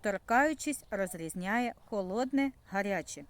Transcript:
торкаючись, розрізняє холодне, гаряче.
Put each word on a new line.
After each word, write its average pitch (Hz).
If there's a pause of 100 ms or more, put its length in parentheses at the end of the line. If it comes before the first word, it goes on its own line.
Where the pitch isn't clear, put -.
торкаючись, 262
розрізняє 190 (100)
холодне, 254 (180)
гаряче. 190